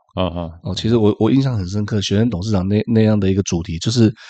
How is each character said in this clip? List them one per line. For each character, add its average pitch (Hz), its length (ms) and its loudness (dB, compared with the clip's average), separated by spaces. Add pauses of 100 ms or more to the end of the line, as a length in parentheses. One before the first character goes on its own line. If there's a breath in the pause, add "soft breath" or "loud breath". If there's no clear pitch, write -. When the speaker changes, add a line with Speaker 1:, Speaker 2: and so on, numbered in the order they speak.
(160)
Speaker 1:
嗯 92 180 -2
哼。 85 160 -8 (120)
Speaker 2:
哦， 92 120 -8
其 - 120 -4
实 117 120 2
我， 104 200 2
我 110 120 2
印 135 100 2
象 135 160 -2
很 95 100 -2
深 104 200 -4
刻， 107 160 -2
学 - 160 0
生 226 100 2
董 92 140 -4
事 107 100 -4
长 95 160 0
那， 107 180 2
那 110 180 2
样 107 140 2
的 95 120 0
一 98 40 2
个 98 100 2
主 85 180 -4
题， 82 160 -8
就 117 120 -4
是 117 220 4 (180 loud breath)